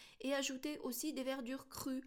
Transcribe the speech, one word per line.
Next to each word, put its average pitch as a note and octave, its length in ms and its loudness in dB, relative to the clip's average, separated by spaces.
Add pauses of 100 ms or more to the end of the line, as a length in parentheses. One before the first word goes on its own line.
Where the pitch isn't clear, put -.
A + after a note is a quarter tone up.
(220)
et C4+ 120 4
ajouter C#4 460 2
aussi C4 320 0
des C4 120 0
verdures C4 440 0
crues. C4+ 400 -2